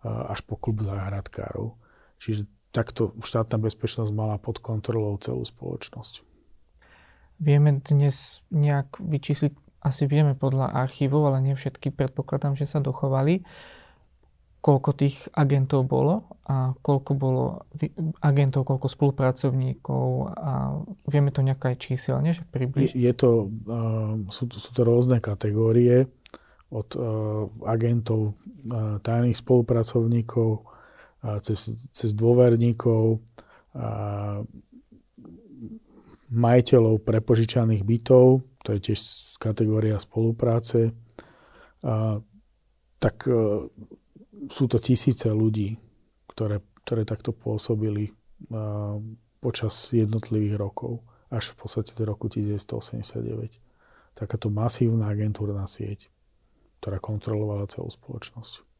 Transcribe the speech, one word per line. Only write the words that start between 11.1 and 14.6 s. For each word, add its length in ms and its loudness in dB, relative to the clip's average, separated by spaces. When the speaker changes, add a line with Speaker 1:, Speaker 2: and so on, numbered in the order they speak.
Speaker 2:
ale 80 2
nie 160 2
všetky, 400 -6
predpokladám, 640 -2
že 80 -2
sa 160 -2
dochovali, 640 0
koľko 400 2